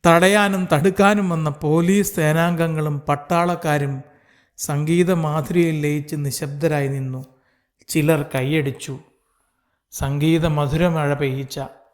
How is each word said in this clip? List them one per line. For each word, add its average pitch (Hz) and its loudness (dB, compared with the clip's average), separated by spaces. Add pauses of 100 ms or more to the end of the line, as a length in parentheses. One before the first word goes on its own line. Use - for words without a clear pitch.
തടയാനും 190 4
തടുക്കാനും 196 2
വന്ന 160 -2
പോലീസ് 170 0
സേനാംഗങ്ങളും 160 0
പട്ടാളക്കാരും 147 -2 (540)
സംഗീത 165 0
മാധുരിയിൽ 160 0
ലയിച്ച് 147 -4
നിശബ്ദരായി 143 -2
നിന്നു. 135 -6 (640)
ചിലർ 156 0
കൈയടിച്ചു. 135 -4 (920)
സംഗീത 151 0
മധുരമഴ 151 0
പെയ്യിച്ച 135 -4 (340)